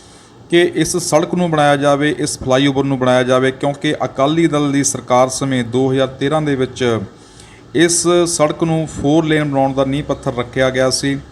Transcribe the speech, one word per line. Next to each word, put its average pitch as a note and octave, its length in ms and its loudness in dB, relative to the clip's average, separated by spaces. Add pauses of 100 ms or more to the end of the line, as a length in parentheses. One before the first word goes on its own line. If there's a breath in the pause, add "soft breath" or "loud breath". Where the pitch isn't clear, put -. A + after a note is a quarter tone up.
(500 loud breath)
ਕਿ E3+ 260 4
ਇਸ D#3+ 220 -2
ਸੜਕ E3 380 0
ਨੂੰ F3 160 0
ਬਣਾਇਆ D3 260 4
ਜਾਵੇ, C#3+ 400 2
ਇਸ - 220 -6
ਫਲਾਈਓਵਰ C3+ 440 2
ਨੂੰ C#3 160 -2
ਬਣਾਇਆ B2+ 240 2
ਜਾਵੇ, B2+ 280 2
ਕਿਉਂਕਿ C#3+ 520 -4
ਅਕਾਲੀ D3+ 440 0
ਦਲ D3 240 0
ਦੀ C#3 120 0
ਸਰਕਾਰ B2+ 460 0
ਸਮੇਂ C3+ 340 -2
ਦੋ B2+ 280 0
ਹਜ਼ਾਰ C3 160 0
ਤੇਰਾਂ C#3 340 -2
ਦੇ D3 140 -2
ਵਿੱਚ B2+ 440 -2 (760 loud breath)
ਇਸ E3+ 320 2
ਸੜਕ E3+ 560 0
ਨੂੰ D#3+ 240 0 (140)
ਫੋਰ D#3 240 2
ਲੇਨ D3+ 260 0
ਬਣਾਉਣ C3+ 220 0
ਦਾ C3+ 120 0
ਨੀਂਹ C#3 180 -4
ਪੱਥਰ C#3 300 -6
ਰੱਖਿਆ B2 360 -2
ਗਿਆ C3 200 0
ਸੀ। C#3 300 -2 (120)